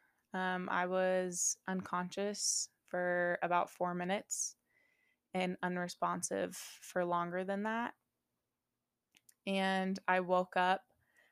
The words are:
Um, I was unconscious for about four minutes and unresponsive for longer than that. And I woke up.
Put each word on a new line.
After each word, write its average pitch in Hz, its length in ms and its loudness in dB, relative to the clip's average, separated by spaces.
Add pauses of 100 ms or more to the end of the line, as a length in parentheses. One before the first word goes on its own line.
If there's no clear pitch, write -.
(340)
Um, 185 380 -2
I 180 160 2
was 185 720 0 (100)
unconscious 190 1000 -2 (180)
for 175 560 2
about 175 260 2
four 180 240 -2
minutes 180 640 -2 (760)
and 185 280 0
unresponsive 180 960 -2 (260)
for 180 240 -2
longer 175 380 0
than 196 200 -2
that. 226 300 -2 (1500)
And 190 520 2 (100)
I 185 120 6
woke 185 380 2
up. 185 240 4 (500)